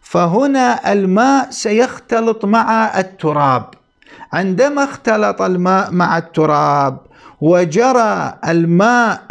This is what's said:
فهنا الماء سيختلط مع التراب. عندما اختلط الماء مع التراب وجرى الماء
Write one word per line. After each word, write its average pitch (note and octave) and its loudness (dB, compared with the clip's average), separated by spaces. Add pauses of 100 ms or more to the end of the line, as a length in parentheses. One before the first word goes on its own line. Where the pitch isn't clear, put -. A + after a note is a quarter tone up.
فهنا A#3+ 0
الماء G#3 2
سيختلط A3+ -2
مع A3 0
التراب. D3 -2 (680)
عندما A#3 0
اختلط G#3+ -2
الماء F#3 0
مع E3+ 0
التراب D3 0 (420)
وجرى F#3 0 (100)
الماء F#3 2